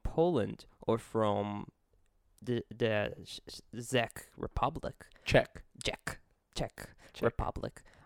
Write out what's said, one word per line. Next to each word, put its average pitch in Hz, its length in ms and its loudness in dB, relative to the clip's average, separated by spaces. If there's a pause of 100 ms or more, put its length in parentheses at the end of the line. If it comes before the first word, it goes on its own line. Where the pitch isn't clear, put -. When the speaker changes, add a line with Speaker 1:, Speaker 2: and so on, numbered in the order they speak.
Speaker 1:
Poland 135 640 2 (160)
or 113 180 4
from 104 680 0 (760)
the, 120 220 0 (100)
the 110 380 2 (120)
Ch-, - 160 -14 (100)
Ch-, - 400 -12
Czech 117 360 0 (100)
Republic, - 720 -4 (200)
Speaker 2:
Czech. - 360 4 (200)
Speaker 1:
Czech, - 380 -6 (340)
Czech - 400 -8 (180)
Speaker 2:
Czech. - 100 -6
Speaker 1:
Republic, - 600 -2 (240)